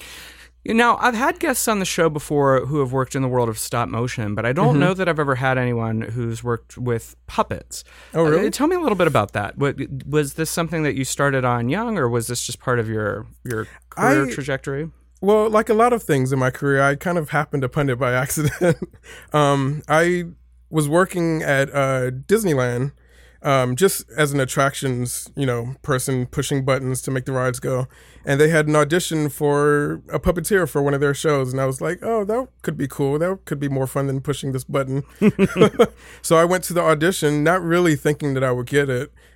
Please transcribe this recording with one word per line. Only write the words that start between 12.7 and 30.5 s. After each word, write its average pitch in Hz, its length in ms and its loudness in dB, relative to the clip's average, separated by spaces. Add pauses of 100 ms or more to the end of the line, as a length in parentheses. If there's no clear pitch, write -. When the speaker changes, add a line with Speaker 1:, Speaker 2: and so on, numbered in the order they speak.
Speaker 1:
of 110 100 -2
your, 107 380 -4 (180)
your 110 200 -6 (260)
career 262 360 2
Speaker 2:
I 240 40 -6
Speaker 1:
trajectory? 143 580 -6 (320)
Speaker 2:
Well, 214 280 4
like 220 200 2
a 226 40 4
lot 233 200 4
of 226 100 0
things 135 300 0
in 135 60 2
my 127 120 2
career, 139 300 0
I 139 140 4
kind 175 220 -2
of 151 120 -4
happened 147 340 -2
upon 139 260 0
it 120 80 0
by 123 160 0
<laughs> 127 100 2
accident. 151 540 0 (560)
Um, 143 540 2
I 170 380 2 (440)
was 151 200 0
working 165 540 2
at, 139 300 2
uh, 135 380 0
Disneyland, 135 800 0 (500)
um, 131 340 2
just 190 420 0
as 147 160 2
an 143 60 2
attractions, 131 960 -2
you 143 100 -2
know, 123 360 -4
person 127 440 -2
pushing 139 400 -2
buttons 131 380 -2
to 135 80 -6
make 131 140 -4
the 135 60 -6
rides 127 280 -2
go. 131 280 -2 (380)
And 139 160 4
they 156 80 6
had 156 180 4
an 151 80 4
audition 151 540 2
for 147 720 0 (100)
a 151 80 -2
puppeteer 175 480 0